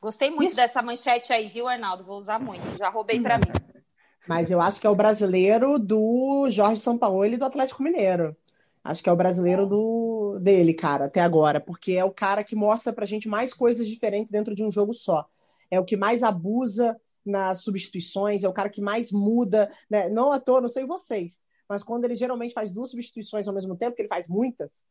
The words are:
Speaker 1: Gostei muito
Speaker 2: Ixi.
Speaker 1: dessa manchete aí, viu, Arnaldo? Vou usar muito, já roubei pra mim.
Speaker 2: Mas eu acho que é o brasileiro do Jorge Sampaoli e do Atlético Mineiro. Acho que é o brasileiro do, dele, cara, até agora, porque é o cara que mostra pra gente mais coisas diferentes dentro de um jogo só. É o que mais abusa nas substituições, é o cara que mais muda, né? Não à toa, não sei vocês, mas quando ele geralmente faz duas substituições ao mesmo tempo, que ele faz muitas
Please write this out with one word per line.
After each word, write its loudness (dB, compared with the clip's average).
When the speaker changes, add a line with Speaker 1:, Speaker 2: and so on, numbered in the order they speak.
Speaker 1:
Gostei -2
muito 0
Speaker 2:
Ixi. -4
Speaker 1:
dessa 2
manchete -2
aí, 0
viu, -6
Arnaldo? -6
Vou -14
usar -4
muito, -10
já -2
roubei -2
pra 2
mim. 6
Speaker 2:
Mas 0
eu 4
acho 0
que 0
é 6
o 6
brasileiro 4
do 2
Jorge 2
Sampaoli 0
e -4
do -2
Atlético -2
Mineiro. 0
Acho -8
que 2
é 6
o 6
brasileiro 2
do, -2
dele, 6
cara, 0
até 0
agora, 4
porque -8
é 2
o 0
cara -2
que -10
mostra 0
pra -6
gente -6
mais -2
coisas 0
diferentes -4
dentro -2
de -4
um -2
jogo 0
só. -2
É 2
o 0
que -2
mais 2
abusa 0
nas -2
substituições, -4
é 2
o -4
cara -4
que -12
mais -4
muda, 2
né? 0
Não 2
à 0
toa, 2
não -4
sei -6
vocês, -8
mas -6
quando -6
ele -2
geralmente -4
faz -6
duas -10
substituições -8
ao -4
mesmo -6
tempo, -4
que -6
ele -6
faz -6
muitas -4